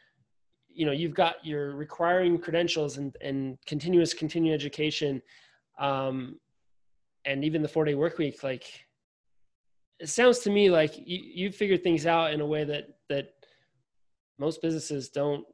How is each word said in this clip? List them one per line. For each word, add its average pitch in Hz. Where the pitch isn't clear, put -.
You 160
know, 143
you've 156
got 165
your 143
requiring 170
credentials 165
and, 139
and 135
continuous 165
continuing 160
education, 147
um, 135
and 139
even 156
the 147
four-day 151
work 160
week. 147
Like, 131
it 165
sounds 240
to 208
me 202
like 156
you, 180
you 190
figured 196
things 165
out 165
in 151
a 147
way 151
that, 147
that 139
most 156
businesses 151
don't, 143